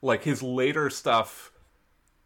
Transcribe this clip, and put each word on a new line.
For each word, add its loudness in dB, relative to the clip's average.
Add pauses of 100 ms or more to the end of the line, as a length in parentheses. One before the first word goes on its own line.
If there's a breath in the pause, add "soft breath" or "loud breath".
Like, 0
his 0
later 0
stuff -2 (760)